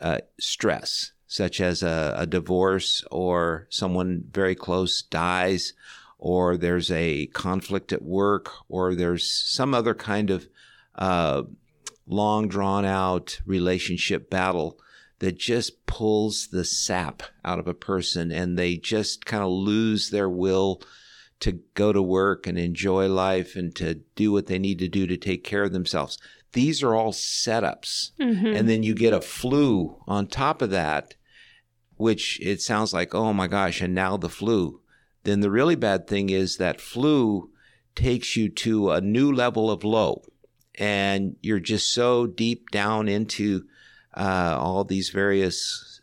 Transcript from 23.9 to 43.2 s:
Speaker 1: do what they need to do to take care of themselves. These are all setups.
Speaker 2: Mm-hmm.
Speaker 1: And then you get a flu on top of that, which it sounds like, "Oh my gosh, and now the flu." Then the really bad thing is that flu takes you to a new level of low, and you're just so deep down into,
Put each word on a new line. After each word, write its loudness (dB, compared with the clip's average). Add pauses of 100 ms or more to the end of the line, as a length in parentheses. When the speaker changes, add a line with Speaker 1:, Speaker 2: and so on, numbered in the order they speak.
Speaker 1:
do 4
what 2
they -2
need 0
to -2
do 0
to -2
take -4
care 0
of -2
themselves. -4 (340)
These 0
are 2
all 2
setups. -4
Speaker 2:
Mm-hmm. 2
Speaker 1:
And 2
then 4
you 0
get 4
a 2
flu 0 (100)
on 0
top -2
of 0
that, -2 (800)
which 0
it -2
sounds 0
like, -2
"Oh 2
my 2
gosh, 0
and 0
now 2
the -6
flu." 0 (440)
Then 2
the 4
really 4
bad 0
thing 0
is 0
that -2
flu 2 (440)
takes 0
you 2
to 0
a 2
new 2
level 2
of -2
low, 2 (540)
and 0
you're 0
just -2
so 2
deep -2
down 0
into, 0 (500)